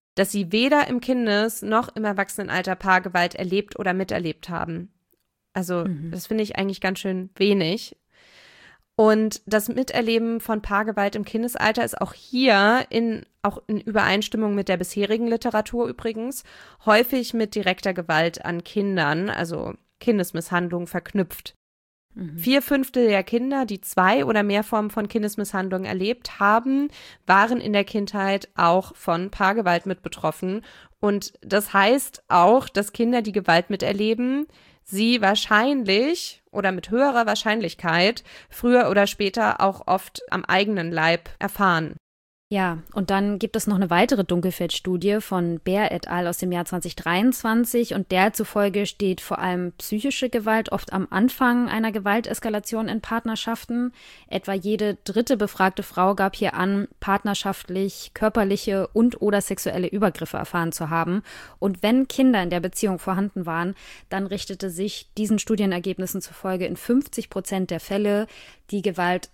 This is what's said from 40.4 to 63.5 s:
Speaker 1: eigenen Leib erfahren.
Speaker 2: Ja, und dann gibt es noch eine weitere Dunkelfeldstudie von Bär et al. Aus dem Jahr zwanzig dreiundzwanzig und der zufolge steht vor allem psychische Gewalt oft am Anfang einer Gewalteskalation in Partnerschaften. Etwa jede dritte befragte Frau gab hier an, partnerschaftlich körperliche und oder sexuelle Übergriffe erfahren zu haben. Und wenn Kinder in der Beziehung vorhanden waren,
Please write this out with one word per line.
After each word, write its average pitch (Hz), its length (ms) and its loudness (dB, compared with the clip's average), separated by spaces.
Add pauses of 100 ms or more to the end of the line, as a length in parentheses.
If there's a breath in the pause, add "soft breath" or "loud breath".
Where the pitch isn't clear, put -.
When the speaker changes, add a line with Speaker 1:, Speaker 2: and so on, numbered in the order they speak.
Speaker 1:
eigenen 190 460 0
Leib 165 380 2 (100)
erfahren. 175 560 0 (540)
Speaker 2:
Ja, 185 320 -2 (120)
und 196 160 -2
dann 202 300 0
gibt 226 180 -2
es 214 100 -4
noch 208 80 2
eine 185 140 2
weitere 196 340 4
Dunkelfeldstudie 180 960 0
von 175 400 -2
Bär 196 320 0
et - 160 -6
al. 175 200 -2
Aus 175 100 -4
dem 180 160 -2
Jahr 175 100 -2
zwanzig 175 320 -6
dreiundzwanzig 226 960 0
und 190 160 -4
der 190 220 4
zufolge 202 540 0
steht 190 340 -2
vor - 200 -6
allem 180 340 -4
psychische 254 560 -4
Gewalt 220 420 0
oft - 220 -6
am 190 160 -2
Anfang 240 580 2
einer 220 240 -2
Gewalteskalation 214 960 -2
in 214 140 -4
Partnerschaften. 233 880 -4 (380 loud breath)
Etwa 196 240 -4
jede 202 500 -2
dritte 233 320 0
befragte 196 480 0
Frau 185 320 2
gab 190 220 0
hier 196 160 0
an, 196 340 0 (140)
partnerschaftlich 196 1120 -4
körperliche 202 760 0
und 233 340 2
oder 208 200 4
sexuelle 180 480 -2
Übergriffe 190 480 -2
erfahren 165 340 -2
zu 156 180 -6
haben. 165 340 0 (360 loud breath)
Und 196 240 -4
wenn 254 240 4
Kinder 254 340 4
in 175 80 -2
der 175 120 0
Beziehung 185 360 -2
vorhanden 190 480 -4
waren, 170 300 -4 (320 loud breath)